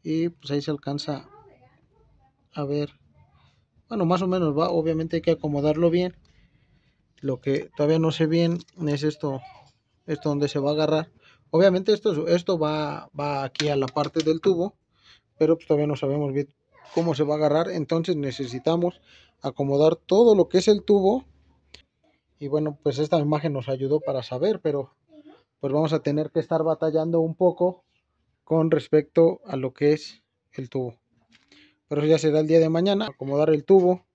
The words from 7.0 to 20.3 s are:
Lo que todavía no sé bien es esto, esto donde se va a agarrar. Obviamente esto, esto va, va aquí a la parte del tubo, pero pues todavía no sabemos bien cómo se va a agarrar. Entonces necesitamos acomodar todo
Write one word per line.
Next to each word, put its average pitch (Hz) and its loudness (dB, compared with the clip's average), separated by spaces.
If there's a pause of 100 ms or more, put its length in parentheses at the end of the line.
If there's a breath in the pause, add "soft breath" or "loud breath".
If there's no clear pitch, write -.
Lo 135 -6
que - -4
todavía 151 2
no 160 2
sé 160 0
bien 170 0 (280)
es 147 -2
esto, 147 -4 (680 loud breath)
esto 156 -6
donde 143 0
se 147 -4
va 139 0
a 151 -2
agarrar. 156 -2 (400 soft breath)
Obviamente 185 2
esto, 165 -2
esto 175 0
va, 151 -4 (100)
va 143 -4
aquí 147 -4
a 143 0
la 135 0
parte 147 -4
del 160 -2
tubo, 190 -2 (600 soft breath)
pero 160 4
pues - -20
todavía 147 0
no 147 -2
sabemos 143 -4
bien 143 -4 (460)
cómo 170 0
se 147 0
va 147 0
a - -6
agarrar. 156 0
Entonces 165 -2
necesitamos 143 -4 (400 soft breath)
acomodar 143 0
todo 220 4